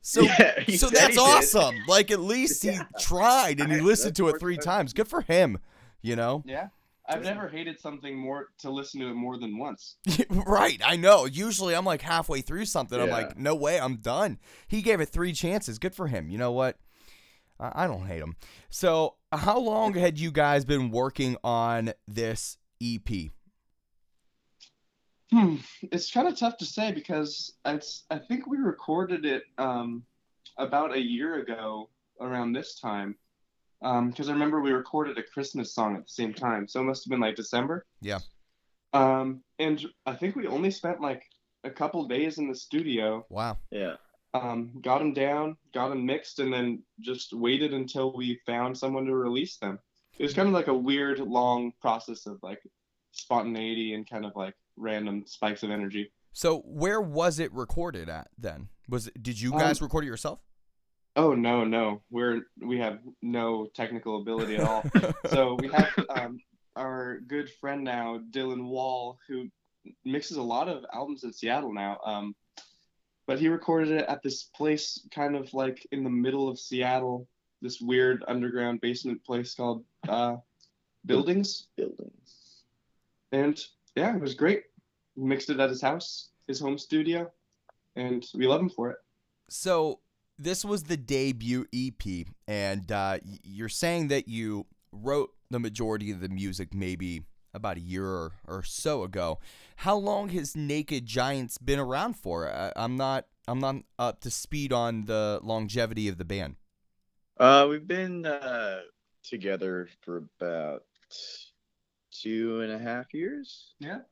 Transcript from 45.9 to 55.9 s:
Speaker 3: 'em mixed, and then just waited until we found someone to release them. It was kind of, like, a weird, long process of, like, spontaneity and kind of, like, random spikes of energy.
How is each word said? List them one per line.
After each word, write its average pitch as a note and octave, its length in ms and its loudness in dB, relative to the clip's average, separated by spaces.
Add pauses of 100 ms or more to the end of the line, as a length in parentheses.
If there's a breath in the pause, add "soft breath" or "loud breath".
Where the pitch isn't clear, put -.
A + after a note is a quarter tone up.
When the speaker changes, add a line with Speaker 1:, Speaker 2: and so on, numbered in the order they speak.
Speaker 3:
'em C3 160 -2
mixed, - 320 -4
and C3+ 140 2
then B2 320 -2 (160)
just B2+ 320 -8
waited C3+ 420 2
until C3 380 -2
we B2+ 240 -4 (100)
found B2 320 -2
someone C3+ 280 -2
to C3 100 0
release C3 400 0
them. G2 240 -8 (380)
It - 40 -2
was C#3+ 120 0
kind G3 120 4
of, G3 80 6
like, - 140 2
a C#3 80 4
weird, C#3 420 2
long B2 600 0
process A2+ 460 -4
of, G#2 160 -12
like, F#2+ 200 -12 (500)
spontaneity A2+ 840 -2
and G#2+ 140 -10
kind G#2+ 180 -8
of, G2 100 -10
like, F#2+ 180 -6 (220)
random G#2+ 500 -4
spikes - 380 -4
of G#2 60 -4
energy. G#2 420 -6 (200)